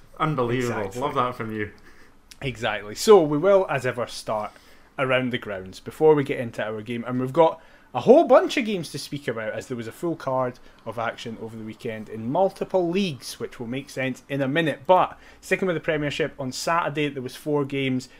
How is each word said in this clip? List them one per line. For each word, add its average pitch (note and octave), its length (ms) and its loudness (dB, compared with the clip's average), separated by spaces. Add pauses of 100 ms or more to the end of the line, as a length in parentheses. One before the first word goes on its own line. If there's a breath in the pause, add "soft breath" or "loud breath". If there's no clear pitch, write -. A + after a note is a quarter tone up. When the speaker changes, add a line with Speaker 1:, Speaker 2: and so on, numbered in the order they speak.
(180)
Speaker 1:
Unbelievable. B2 640 0
Speaker 2:
Exactly. G#2 200 -6
Speaker 1:
Love C#3+ 140 -2
that B2+ 220 0
from A2 180 -8
you. G#2 160 -6 (720 soft breath)
Speaker 2:
Exactly. G#2+ 560 -4
So G#3 260 8
we D3 160 0
will, F#3+ 320 6
as C3+ 160 -2
ever, A#2 200 -2
start G#2+ 460 -6 (460 soft breath)
around B2+ 320 0
the A#2+ 80 -2
grounds F#2+ 420 -10
before D#3 340 4
we C#3+ 100 2
get C3+ 160 -4
into A#2 240 -6
our G#2+ 180 -6
game, A#2 240 -6
and B2+ 140 -2
we've C3 120 -4
got E3+ 280 4 (340 soft breath)
a F#3 60 -4
whole C#4+ 240 8
bunch D4 320 4
of C#4 80 2
games G3 260 -4
to D3 80 -10
speak - 300 -8
about, A2 240 -6
as A2+ 140 -8
there B2+ 100 -6
was A#2 100 -8
a A2+ 60 -10
full E3 240 -6
card C3 420 -4 (280 soft breath)
of A2+ 120 -8
action A2+ 440 -6
over A2 160 -12
the A2 60 -12
weekend A2 440 -10
in A2+ 240 -6
multiple F#3 560 0
leagues, F3 500 -4
which - 220 -10
will A#2+ 60 -8
make C3+ 240 -8
sense C3 400 -6
in C#3 100 -2
a C3+ 80 0
minute. D3 380 0
But F3+ 320 4 (240 loud breath)
sticking F#3+ 240 0
with F3 100 0
the D#3 40 -4
Premiership, D3 580 -2
on C3 140 -6
Saturday D#3 580 -2
there C#3 120 -8
was B2+ 140 -12
four D3 300 -2
games. C3+ 420 -2 (120 loud breath)